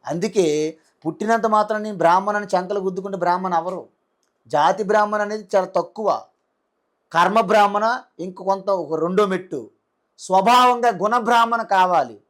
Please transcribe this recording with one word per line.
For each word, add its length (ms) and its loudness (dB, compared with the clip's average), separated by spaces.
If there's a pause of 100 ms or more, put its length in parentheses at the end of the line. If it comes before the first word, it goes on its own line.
అందుకే 720 -2 (300)
పుట్టినంత 380 -2
మాత్రం 380 0
నేను 140 -10
బ్రాహ్మణ 380 2
అని 100 -4
చంకలు 340 -4
గుద్దుకుంటే 380 -6
బ్రాహ్మణ 360 -2
అవరు. 340 -4 (600)
జాతి 360 0
బ్రాహ్మణ 380 0
అనేది 340 -6
చాలా 120 2
తక్కువ. 540 -2 (880)
కర్మ 300 2
బ్రాహ్మణ, 600 2 (180)
ఇంక 220 -12
కొంత 280 -2
ఒక 320 -2
రెండో 240 2
మెట్టు. 440 -6 (500)
స్వభావంగా 680 4
గుణ 280 0
బ్రాహ్మణ 440 2
కావాలి. 680 0